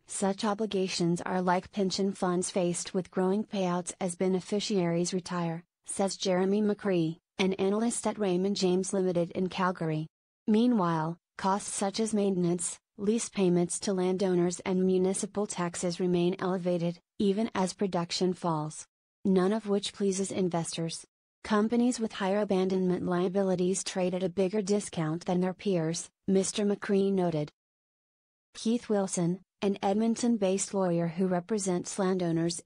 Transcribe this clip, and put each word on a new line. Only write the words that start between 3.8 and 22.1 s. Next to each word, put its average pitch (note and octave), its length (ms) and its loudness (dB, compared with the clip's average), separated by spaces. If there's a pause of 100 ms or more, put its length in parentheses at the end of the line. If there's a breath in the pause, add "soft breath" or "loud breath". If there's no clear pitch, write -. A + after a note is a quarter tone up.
as F3+ 140 -2
beneficiaries F#3 1000 0
retire, F3 500 -4 (220)
says - 320 -2
Jeremy F#3+ 440 2
McCree, F#3+ 580 0 (180)
an F#3+ 160 2
analyst G#3 540 0
at G#3+ 120 -4
Raymond G3 380 0
James F#3 340 2
Limited F3+ 400 0
in F#3 160 -2
Calgary. E3 600 -2 (400)
Meanwhile, F3+ 720 2 (200)
costs G3 360 -2
such G3 260 -2
as A3 140 -2
maintenance, F3+ 640 0 (180)
lease G#3+ 320 0
payments F3 500 2
to G3+ 140 -2
landowners F#3 680 2
and F#3 220 0
municipal F#3 640 0
taxes F3 540 -4
remain F3+ 400 2
elevated, F3+ 600 -2 (200)
even G#3 340 0
as F#3 200 0
production F3+ 600 0
falls. D#3 540 -4 (360)
None F#3+ 300 4
of G#3+ 160 -4
which G3+ 240 -2
pleases G3 380 -2
investors. E3 720 -2 (380)
Companies A#3 560 2
with A3 140 -4